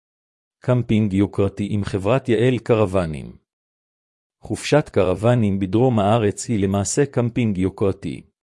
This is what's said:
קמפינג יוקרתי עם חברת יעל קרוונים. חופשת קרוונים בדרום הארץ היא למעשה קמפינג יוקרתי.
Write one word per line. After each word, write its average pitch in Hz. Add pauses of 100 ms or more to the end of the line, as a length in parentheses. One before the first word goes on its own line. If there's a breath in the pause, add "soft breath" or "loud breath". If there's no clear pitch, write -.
(600)
קמפינג 113
יוקרתי 101
עם 101
חברת 107
יעל 120
קרוונים. 92 (1080)
חופשת -
קרוונים 98
בדרום 110
הארץ 104
היא 110
למעשה 101
קמפינג 120
יוקרתי. 92 (220)